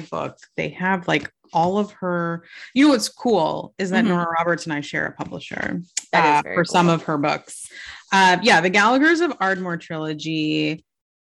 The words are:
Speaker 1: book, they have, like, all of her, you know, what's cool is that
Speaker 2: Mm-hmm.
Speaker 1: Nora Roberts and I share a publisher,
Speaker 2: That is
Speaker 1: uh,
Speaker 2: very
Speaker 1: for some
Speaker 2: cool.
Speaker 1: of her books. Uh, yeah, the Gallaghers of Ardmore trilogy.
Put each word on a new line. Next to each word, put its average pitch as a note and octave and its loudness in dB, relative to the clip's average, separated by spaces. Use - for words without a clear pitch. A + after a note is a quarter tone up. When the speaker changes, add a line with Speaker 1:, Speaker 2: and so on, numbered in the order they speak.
Speaker 1:
book, D3+ -8
they D#3+ -4
have, F3+ -4
like, D#3 -2
all F3+ 0
of G3+ -4
her, E3+ -6
you C4+ 4
know, D4+ 6
what's A3 0
cool D#3+ -2
is F#3+ -4
that G#3+ 2
Speaker 2:
Mm-hmm. F#3 2
Speaker 1:
Nora F3 0
Roberts E3+ 0
and D#3+ -6
I C#3+ -4
share D3+ -6
a D3+ -8
publisher, - -8
Speaker 2:
That D#3+ 4
is D3 4
Speaker 1:
uh, - -2
Speaker 2:
very - -6
Speaker 1:
for E3+ 2
some F3 2
Speaker 2:
cool. E3+ 6
Speaker 1:
of D#3 -6
her D#3 -2
books. D3 -4
Uh, F#3 6
yeah, G3+ 6
the F3+ 0
Gallaghers C4+ 4
of C4+ -4
Ardmore F#3 -4
trilogy. D#3 -4